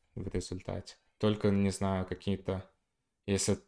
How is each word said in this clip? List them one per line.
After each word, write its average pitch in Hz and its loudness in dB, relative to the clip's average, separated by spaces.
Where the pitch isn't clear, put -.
в 95 -8
результате. 95 -6
Только, 107 4
не 98 4
знаю, 95 0
какие-то, 92 -4
если 98 2